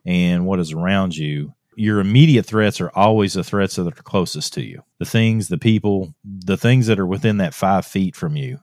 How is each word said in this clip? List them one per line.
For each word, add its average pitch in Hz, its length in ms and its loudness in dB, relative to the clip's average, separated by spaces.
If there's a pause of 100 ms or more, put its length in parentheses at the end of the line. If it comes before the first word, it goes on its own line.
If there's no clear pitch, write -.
and 87 400 0
what 95 140 -2
is 80 120 -4
around 90 460 -2
you. 73 340 -6 (260)
Your 107 220 0
immediate 117 460 6
threats 107 340 0
are 87 160 -6
always 101 380 4
the 95 100 -4
threats 98 320 -2
that 92 100 -4
are 85 60 -4 (120)
closest 85 500 -4
to 135 100 -6
you. - 180 -16 (180)
The - 40 -6
things, 113 460 0
the 87 80 -2
people, 98 640 0
the 98 320 -6
things 120 320 2
that 107 140 2
are 95 40 0
within 101 340 0
that 87 140 -2
five 95 320 0
feet 95 300 -4
from - 220 -6
you 95 260 -8